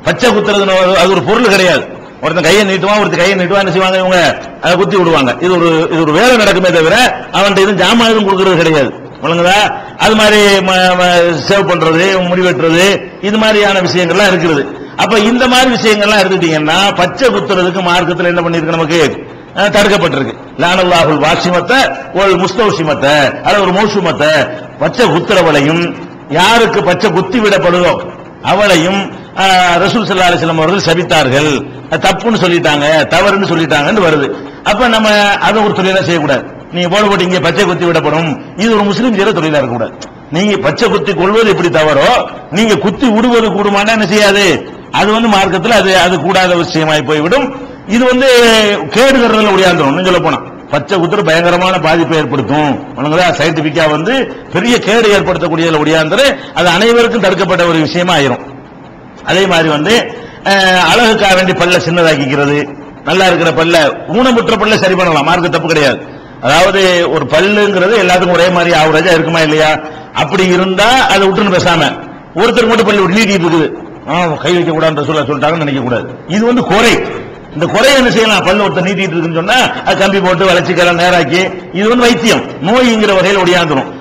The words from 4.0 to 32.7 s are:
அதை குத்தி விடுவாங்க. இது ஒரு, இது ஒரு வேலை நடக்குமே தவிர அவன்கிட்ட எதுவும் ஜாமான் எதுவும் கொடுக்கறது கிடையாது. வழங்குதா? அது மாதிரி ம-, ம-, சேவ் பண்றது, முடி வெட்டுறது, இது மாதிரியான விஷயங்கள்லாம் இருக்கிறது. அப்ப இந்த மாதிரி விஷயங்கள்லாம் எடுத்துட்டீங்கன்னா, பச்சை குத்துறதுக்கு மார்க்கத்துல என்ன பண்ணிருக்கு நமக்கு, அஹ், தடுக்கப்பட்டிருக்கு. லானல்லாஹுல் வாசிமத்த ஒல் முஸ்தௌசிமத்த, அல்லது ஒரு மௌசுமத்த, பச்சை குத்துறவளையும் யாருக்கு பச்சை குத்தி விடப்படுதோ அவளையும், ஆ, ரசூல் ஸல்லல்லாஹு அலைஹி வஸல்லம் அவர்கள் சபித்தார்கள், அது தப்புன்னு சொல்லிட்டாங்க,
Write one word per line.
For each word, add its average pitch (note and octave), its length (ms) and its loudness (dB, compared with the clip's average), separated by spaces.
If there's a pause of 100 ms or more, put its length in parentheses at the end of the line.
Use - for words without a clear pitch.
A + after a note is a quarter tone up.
அதை D#3+ 140 0
குத்தி F#3+ 220 0
விடுவாங்க. D3+ 420 2
இது F3 160 0
ஒரு, E3 360 0
இது E3 100 0
ஒரு D3+ 100 0
வேலை A3+ 240 2
நடக்குமே F#3 360 2
தவிர E3 240 2 (360)
அவன்கிட்ட F#3+ 300 2
எதுவும் G3 160 2
ஜாமான் A3+ 320 2
எதுவும் G#3+ 180 2
கொடுக்கறது F#3+ 280 2
கிடையாது. D#3 340 2 (320)
வழங்குதா? F3 380 0 (380)
அது G#3+ 180 2
மாதிரி G#3+ 240 4 (180)
ம-, F#3 220 0 (140)
ம-, F3+ 260 2 (260)
சேவ் G3 240 0
பண்றது, E3 360 0 (220)
முடி F3+ 140 -2
வெட்டுறது, E3+ 440 2 (360)
இது G#3 160 -2
மாதிரியான G#3 420 0
விஷயங்கள்லாம் F3+ 480 0
இருக்கிறது. E3 360 0 (320)
அப்ப G#3 240 0
இந்த B3 280 0
மாதிரி B3+ 240 2
விஷயங்கள்லாம் G#3 500 0
எடுத்துட்டீங்கன்னா, E3 580 -2 (160)
பச்சை F#3 340 0
குத்துறதுக்கு F#3 540 -2
மார்க்கத்துல F3 500 0
என்ன F3 80 0
பண்ணிருக்கு E3 360 -2
நமக்கு, E3 240 0 (540)
அஹ், G3 160 0
தடுக்கப்பட்டிருக்கு. E3+ 640 0 (220)
லானல்லாஹுல் E3+ 640 2
வாசிமத்த E3+ 520 0 (400)
ஒல் F#3+ 240 2
முஸ்தௌசிமத்த, E3+ 680 -2 (360)
அல்லது G3 200 0
ஒரு F#3 100 0
மௌசுமத்த, F#3+ 520 0 (560)
பச்சை - 260 0
குத்துறவளையும் E3 800 2 (460)
யாருக்கு G3+ 540 2
பச்சை F3+ 280 0
குத்தி F#3+ 280 -2
விடப்படுதோ F3+ 540 2 (480)
அவளையும், F#3 580 2 (380)
ஆ, F#3+ 80 0 (300)
ரசூல் F#3+ 300 0
ஸல்லல்லாஹு F#3 240 2
அலைஹி E3+ 100 0
வஸல்லம் D#3+ 220 0
அவர்கள் F3 240 0
சபித்தார்கள், D#3 640 0 (400)
அது D#3+ 180 -2
தப்புன்னு G3 320 0
சொல்லிட்டாங்க, E3 460 0 (220)